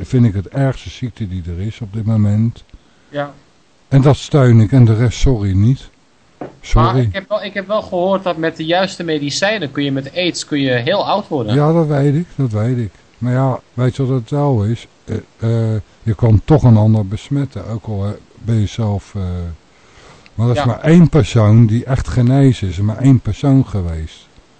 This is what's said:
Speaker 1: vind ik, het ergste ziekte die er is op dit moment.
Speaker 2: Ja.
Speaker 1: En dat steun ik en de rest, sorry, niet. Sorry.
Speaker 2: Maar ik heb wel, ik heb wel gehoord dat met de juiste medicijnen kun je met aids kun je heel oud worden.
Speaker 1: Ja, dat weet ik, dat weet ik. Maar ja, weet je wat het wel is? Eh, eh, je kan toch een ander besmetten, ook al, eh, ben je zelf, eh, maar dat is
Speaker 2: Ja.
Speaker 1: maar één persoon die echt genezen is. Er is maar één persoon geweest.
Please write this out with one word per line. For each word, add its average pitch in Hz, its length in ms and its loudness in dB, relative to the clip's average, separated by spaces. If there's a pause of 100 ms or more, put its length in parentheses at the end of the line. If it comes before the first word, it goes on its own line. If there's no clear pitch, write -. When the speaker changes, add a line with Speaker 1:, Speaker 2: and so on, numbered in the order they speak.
Speaker 1:
vind 123 240 2
ik, 98 80 0
het 95 140 -6
ergste 135 420 -4
ziekte 110 380 -10
die 92 180 -8
er 85 140 -8
is 107 200 -8
op 101 120 -12
dit 107 140 -6
moment. 107 580 0 (440)
Speaker 2:
Ja. 143 240 -8 (560)
Speaker 1:
En 135 140 4
dat 139 140 4
steun 123 440 4
ik 107 120 2
en 131 120 6
de 113 100 4
rest, 110 240 0
sorry, 101 340 0
niet. 107 360 0 (720)
Sorry. - 260 2
Speaker 2:
Maar 180 160 0
ik 107 120 -2
heb 196 140 -10
wel, 208 140 -4
ik 202 120 -10
heb 196 120 -8
wel 208 160 -2
gehoord 190 400 -2
dat 175 140 -4
met 160 200 -4
de 165 80 -8
juiste 185 400 -2
medicijnen 160 680 -4
kun 147 120 -4
je 139 80 -2
met 135 220 -6
aids 175 300 -4
kun 147 160 -4
je 135 100 0
heel 127 360 -2
oud 190 220 -2
worden. 123 260 -4
Speaker 1:
Ja, 147 180 2
dat 165 140 0
weet 143 280 0
ik, 170 200 -2
dat 135 180 -4
weet 110 260 -2
ik. 110 140 -6 (260)
Maar 123 140 -4
ja, 131 280 -2 (140)
weet 120 220 -2
je 139 100 -2
wat 127 140 -2
het 113 100 -10
wel 143 340 0
is? 113 220 -4 (180)
Eh, - 120 -8 (580)
eh, 107 60 -4 (220)
je 110 120 -2
kan 110 300 4
toch 156 180 4
een 120 140 6
ander 107 300 2
besmetten, 135 640 -8
ook 110 180 -10
al, 101 180 -6
eh, 101 60 -6 (240)
ben 113 260 -6
je 101 60 0
zelf, 104 480 -4
eh, 98 80 -6 (1120)
maar 113 120 -2
dat 120 100 0
is 143 60 0
Speaker 2:
Ja. 131 60 0
Speaker 1:
maar 110 120 -2
één 165 280 6
persoon 113 580 4
die 110 180 0
echt 131 240 -2
genezen 127 600 2
is. 87 80 -6
Er 90 40 -4
is 101 60 0
maar 107 120 -4
één 127 220 4
persoon 135 460 0
geweest. 82 600 -8 (340)